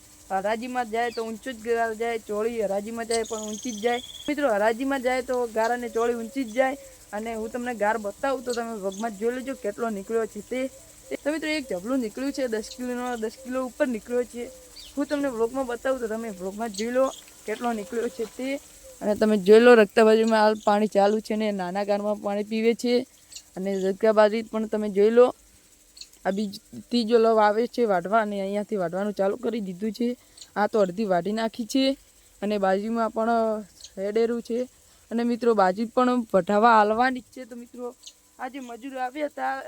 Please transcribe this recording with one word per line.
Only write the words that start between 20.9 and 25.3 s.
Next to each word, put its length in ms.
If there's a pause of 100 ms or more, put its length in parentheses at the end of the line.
છે, 160
ને 160
નાના 320
ગારમાં 380
પાણી 220
પીવે 320
છે. 300 (500)
અને 240
રક્તબાજુ 580 (140)
પણ 160
તમે 220
જોઈ 200
લો, 260 (920)